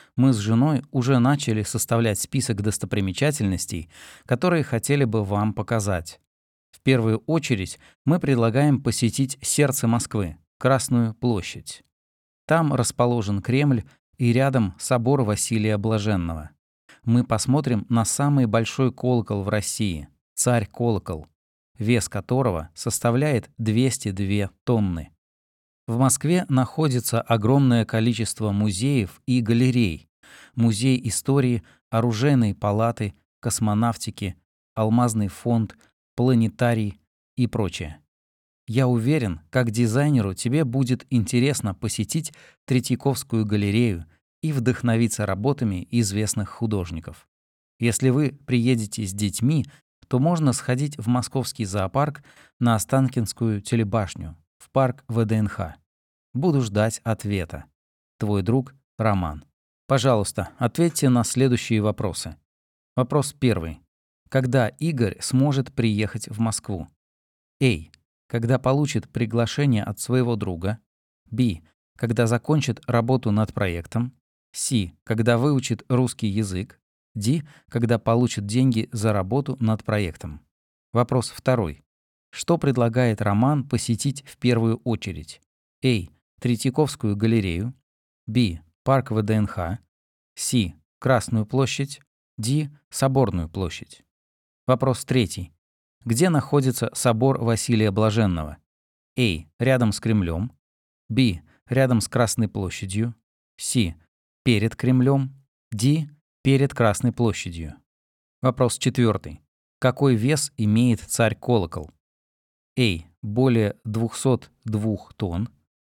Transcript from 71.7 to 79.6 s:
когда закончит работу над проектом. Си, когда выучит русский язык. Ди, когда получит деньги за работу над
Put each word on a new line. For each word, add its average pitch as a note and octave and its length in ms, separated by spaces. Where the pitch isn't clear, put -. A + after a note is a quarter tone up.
когда A#2 300
закончит A#2+ 640
работу A#2 420
над G#2 240
проектом. G2+ 640
Си, G2+ 520
когда A2+ 340
выучит B2+ 500
русский B2 380
язык. G2 560
Ди, A#2+ 300
когда A#2 300
получит A#2 480
деньги A#2 440
за G#2+ 220
работу B2 460
над A2 240